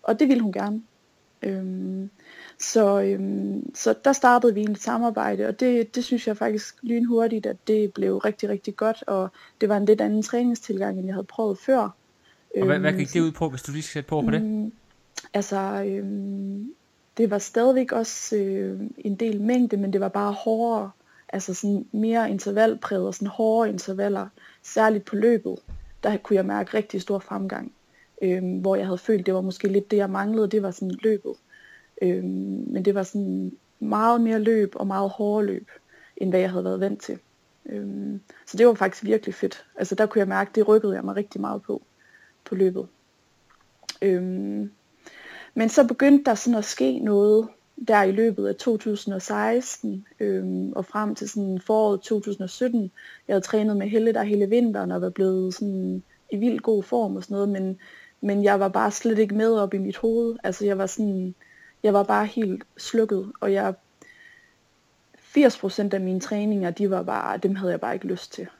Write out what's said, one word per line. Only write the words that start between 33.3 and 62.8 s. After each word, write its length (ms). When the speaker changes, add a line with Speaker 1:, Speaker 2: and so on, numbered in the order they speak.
Speaker 1:
meget 420
mere 180
løb 360
og 120
meget 220
hårdere 360
løb, 220
end 120
hvad 100
jeg 120
havde 120
været 160
vant 220
til. 180
Øhm, 540
så 100
det 100
var 60
faktisk 300
virkelig 320
fedt. 300
Altså 180
der 100
kunne 140
jeg 80
mærke, 280
det 120
rykkede 280
jeg 100
mig 100
rigtig 260
meget 200
på, 200
på 100
løbet. 320
Øhm, 720
men 160
så 180
begyndte 420
der 60
sådan 220
at 80
ske 340
noget 480
der 160
i 80
løbet 360
af 80
to 220
tusind 360
og 80
seksten, 840
øhm, 540
og 120
frem 300
til 140
sådan 360
foråret 360
to 180
tusind 240
og 60
sytten. 420
Jeg 60
havde 120
trænet 320
med 100
Helle 260
der 100
hele 260
vinteren 420
og 100
var 80
blevet 440
sådan 500
i 60
vildt 260
god 200
form 320
og 80
sådan 120
noget, 140
men, 280
men 220
jeg 160
var 80
bare 240
slet 280
ikke 160
med 220
op 160
i 40
mit 200
hoved. 460
Altså 220
jeg 120
var 80
sådan, 500
jeg 100
var 100
bare 220
helt 380
slukket, 640